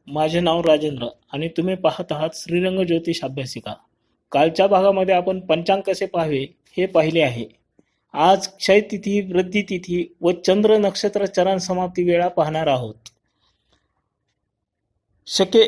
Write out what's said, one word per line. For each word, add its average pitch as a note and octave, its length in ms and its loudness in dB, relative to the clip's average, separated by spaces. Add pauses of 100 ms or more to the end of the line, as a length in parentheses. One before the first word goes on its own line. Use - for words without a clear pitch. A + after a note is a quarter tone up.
माझे D#3+ 340 -2
नाव E3+ 200 0
राजेंद्र D3+ 460 2 (260)
आणि D3+ 160 -6
तुम्ही F3 260 -2
पाहत F3+ 360 -2
आहात D#3 240 -4
श्रीरंग F#3 460 -2
ज्योतिष E3+ 420 -2
अभ्यासिका. C3 500 -10 (600)
कालच्या E3 340 4
भागामध्ये F#3+ 480 4
आपण F#3 260 0
पंचांग F#3 400 0
कसे F#3+ 260 -4
पाहावे D#3 340 -2 (360)
हे F3+ 100 0
पाहिले E3 340 2
आहे. A#2 240 -2 (680)
आज F#3 360 2
क्षय - 320 2
तिथी, G3+ 520 -4
वृद्धी F#3 300 -2
तिथी F3+ 580 -6
व E3+ 100 2
चंद्र G3 460 2
नक्षत्र G3+ 500 -2
चरण F#3+ 300 0
समाप्ती F3+ 460 -4
वेळा F3 260 2
पाहणार D#3+ 380 -2
आहोत. B2 280 -2 (2250)
शके G#3 420 2